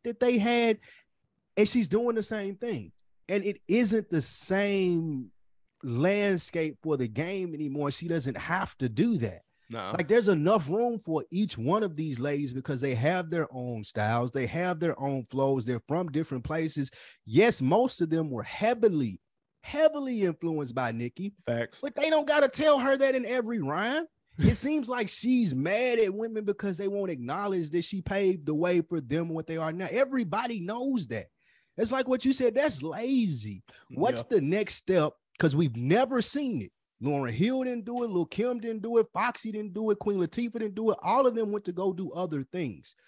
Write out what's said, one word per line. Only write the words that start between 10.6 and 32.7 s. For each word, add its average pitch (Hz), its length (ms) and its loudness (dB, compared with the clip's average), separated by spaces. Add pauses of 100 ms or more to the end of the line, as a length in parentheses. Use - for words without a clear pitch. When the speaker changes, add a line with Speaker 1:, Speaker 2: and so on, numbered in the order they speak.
Speaker 1:
room 226 300 0
for 160 320 -4
each 196 280 -2
one 156 260 2
of 175 120 -4
these 151 220 -4
ladies 143 360 -4
because 131 280 -6
they 135 140 -2
have 160 340 0
their 160 240 -2
own 123 300 -8
styles. 113 480 0
They 131 160 -2
have 170 320 -4
their 165 200 -2
own 139 260 -2
flows. 135 380 0
They're 120 240 -4
from 165 240 -2
different 135 320 -4
places. 160 460 -4 (360)
Yes, 175 360 6
most 190 400 4
of 165 80 2
them 160 220 2
were 120 120 -4
heavily, 196 800 2 (400)
heavily 285 640 2
influenced 156 500 -2
by 123 180 -2
Nicki. 120 420 -6 (120)
Speaker 2:
Facts. 117 380 -4
Speaker 1:
But 277 120 -8
they 302 140 0
don't 302 180 4
gotta 294 200 6
tell 285 320 4
her 269 180 4
that 269 180 4
in 254 100 -2
every 233 360 -2
rhyme. 208 500 0
Speaker 2:
<laughs> - 40 -20 (260)
Speaker 1:
It - 140 6
seems 285 320 -2
like 240 220 -2
she's 233 440 2
mad 214 460 0
at 196 140 2
women 214 320 -4
because 202 320 -2
they 196 100 -4
won't 196 240 -2
acknowledge 165 600 -4
that 175 120 0
she 190 180 -6
paved 190 440 0
the 151 100 0
way 175 240 2
for 165 220 -2
them 147 260 -2
what 160 200 -6
they 165 100 -6
are 160 160 -2
now. 175 180 -6
Everybody 233 720 0
knows 233 460 -2
that. 107 180 -6 (520)
It's 220 140 0
like 262 160 0
what 254 160 0
you 262 80 4
said, 247 240 2
that's 254 260 0